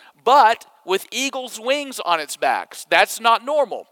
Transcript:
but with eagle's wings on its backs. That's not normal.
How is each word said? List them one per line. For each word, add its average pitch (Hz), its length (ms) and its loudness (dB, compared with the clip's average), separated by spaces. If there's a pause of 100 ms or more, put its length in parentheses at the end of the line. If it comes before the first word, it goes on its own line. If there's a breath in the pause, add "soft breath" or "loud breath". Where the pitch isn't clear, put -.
(240 loud breath)
but 233 420 4 (200)
with 190 260 -2
eagle's 254 480 -8
wings 269 400 -4
on 165 220 -2
its 147 160 -12
backs. 113 520 -4
That's 185 300 2
not 226 240 2
normal. 240 480 -4